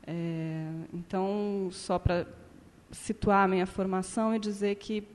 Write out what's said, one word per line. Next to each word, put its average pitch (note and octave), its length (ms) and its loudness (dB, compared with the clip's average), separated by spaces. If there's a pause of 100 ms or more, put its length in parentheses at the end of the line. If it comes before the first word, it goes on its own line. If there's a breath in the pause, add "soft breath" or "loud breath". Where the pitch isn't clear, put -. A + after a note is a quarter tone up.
É, D#3+ 600 -4 (260)
então, G3 760 -2
só F#3 280 0
pra F3 260 2 (680)
situar G3+ 520 4
a F#3+ 40 6
minha F#3 180 4
formação F#3+ 680 0
e A3+ 60 2
dizer G3+ 360 0
que G#3 280 -4 (120)